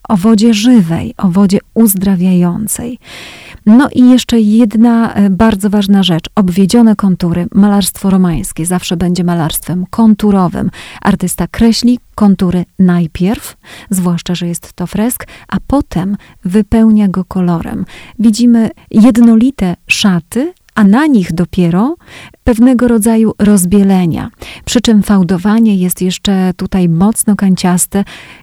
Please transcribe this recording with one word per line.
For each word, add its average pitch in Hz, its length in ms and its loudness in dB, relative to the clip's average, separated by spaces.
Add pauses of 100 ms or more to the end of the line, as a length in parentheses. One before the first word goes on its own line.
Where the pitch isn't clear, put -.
o 220 80 0
wodzie 226 360 2
żywej, 208 640 0
o 196 120 -4
wodzie 190 300 0 (140)
uzdrawiającej. 196 1300 -2 (640)
No 240 280 4
i 247 160 4
jeszcze 240 300 2
jedna, 226 760 2
e, 202 160 2
bardzo 208 400 0
ważna 196 340 2
rzecz. 175 320 -2
Obwiedzione 196 600 2
kontury, 175 600 -2
malarstwo 202 540 0
romańskie 185 560 -2
zawsze 180 320 -4
będzie 175 260 -2
malarstwem 175 640 -4
konturowym. 202 800 0 (320)
Artysta 180 460 -2
kreśli 233 520 0 (160)
kontury 185 500 0 (140)
najpierw, 180 800 -2 (320)
zwłaszcza 180 460 -4
że 175 120 -6
jest - 260 -12
to 180 140 -10
fresk, 226 400 -6 (200)
a - 100 -4 (100)
potem 202 500 -4 (280)
wypełnia 214 640 2
go 185 180 -4
kolorem. 180 600 -4 (340)
Widzimy 233 500 2 (220)
jednolite 226 840 2 (120)
szaty, 220 640 -2 (220)
a 214 80 0
na 214 220 4
nich 214 280 0
dopiero 180 640 -2 (480)
pewnego 247 440 2
rodzaju 226 520 0
rozbielenia. 190 920 2 (360)
Przy - 160 0
czym 214 220 2
fałdowanie 202 720 0
jest 180 260 -2
jeszcze 185 560 -2
tutaj 185 320 -2
mocno 202 460 0
kanciaste 185 680 -2 (400)